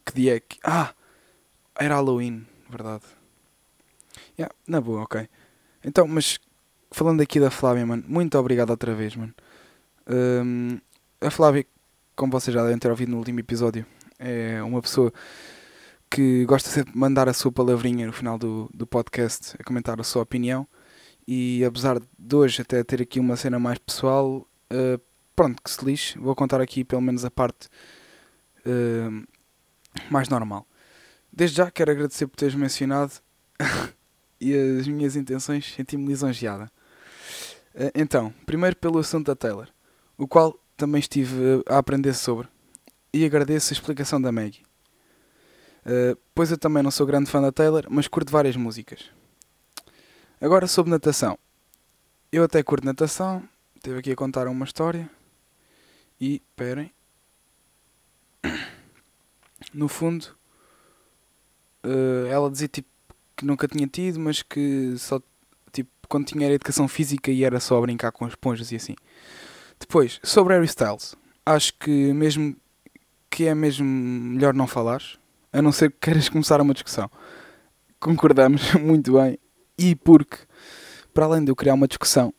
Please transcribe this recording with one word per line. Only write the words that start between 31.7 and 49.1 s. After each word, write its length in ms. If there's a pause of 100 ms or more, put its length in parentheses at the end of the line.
quero 200
agradecer 360
por 100
teres 180
mencionado 580 (460)
<laughs> 840
e 140
as 320
minhas 300
intenções, 580
senti-me 320
lisonjeada. 640 (1040)
Eh, 200
então, 380 (140)
primeiro 300
pelo 220
assunto 280
da 80
Taylor, 340 (480)
o 120
qual 300 (180)
também 240
estive 640
a 120
aprender 360
sobre, 340 (640)
e 100
agradeço 480
a 20
explicação 460
da 120
Maggie. 320 (1200)
Eh, 300 (180)
pois 160
eu 80
também 240
não 80
sou 160
grande 240
fã 100
da 120
Taylor, 360
mas 200
curto 240
várias 240
músicas. 520 (1300)